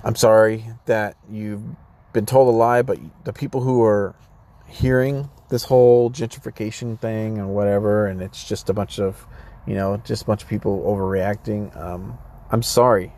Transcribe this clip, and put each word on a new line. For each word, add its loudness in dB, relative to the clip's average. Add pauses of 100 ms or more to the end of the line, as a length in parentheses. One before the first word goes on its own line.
I'm -4
sorry 4 (220)
that -2 (140)
you've -10 (500)
been -2
told 6
a 4
lie, 4
but -2 (260)
the -10
people -6
who 2
are 0 (500)
hearing -2 (180)
this -4
whole 6
gentrification -10
thing -6
and -6
whatever, 2
and -6
it's -12
just -6
a -2
bunch -6
of, -4 (400)
you -6
know, -2
just -8
a -10
bunch -2
of -20
people -4
overreacting, -4
um, -12 (320)
I'm 0
sorry 2